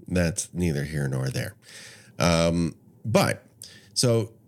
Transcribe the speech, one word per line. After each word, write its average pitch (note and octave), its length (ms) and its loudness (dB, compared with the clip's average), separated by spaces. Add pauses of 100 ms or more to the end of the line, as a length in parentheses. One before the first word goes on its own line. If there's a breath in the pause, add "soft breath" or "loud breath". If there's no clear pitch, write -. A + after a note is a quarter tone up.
that's F2 460 0
neither D#2+ 300 0
here D2 240 -4
nor C2 220 -4
there. B1 260 -8 (640 loud breath)
Um, E2+ 560 2 (280)
but, A#2 400 0 (500 loud breath)
so, A2+ 380 2 (160)